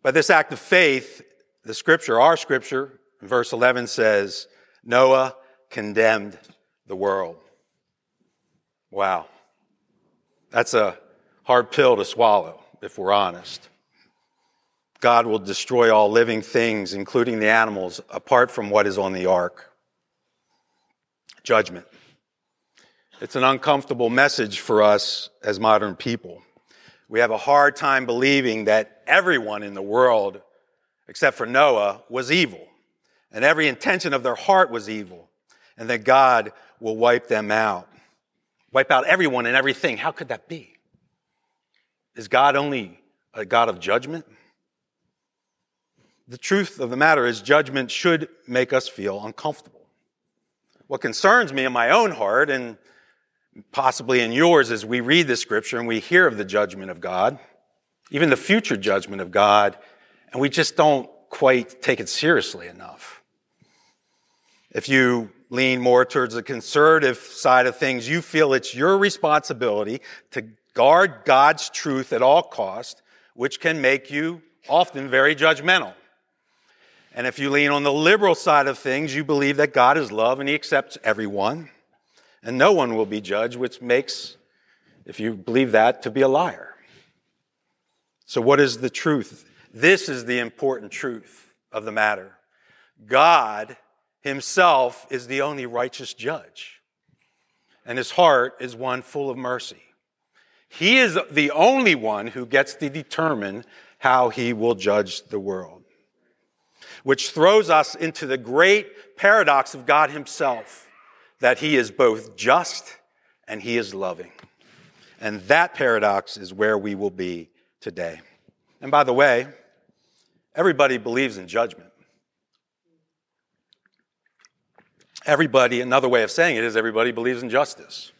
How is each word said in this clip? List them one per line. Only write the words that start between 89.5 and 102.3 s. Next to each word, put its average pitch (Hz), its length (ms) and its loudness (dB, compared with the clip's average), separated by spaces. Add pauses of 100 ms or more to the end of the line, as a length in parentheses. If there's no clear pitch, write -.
This 170 340 2
is 127 180 -10
the 123 120 -2
important 117 540 -6
truth - 600 -14 (200)
of 107 120 -8
the 110 60 -10
matter. 104 480 -4 (640)
God 123 720 2 (440)
himself 139 920 0
is 123 160 -8
the 135 160 -4
only 139 240 -6
righteous 120 480 -8
judge, - 640 -12 (1040)
and 120 140 -8
his 123 140 -6
heart 139 480 4
is 123 160 -12
one 127 260 -6
full 139 280 -10
of 120 60 -8
mercy. 127 460 -10 (840)
He 214 300 2
is 196 200 2 (120)
the 143 200 0
only 202 460 2
one 107 320 -6
who 123 180 -12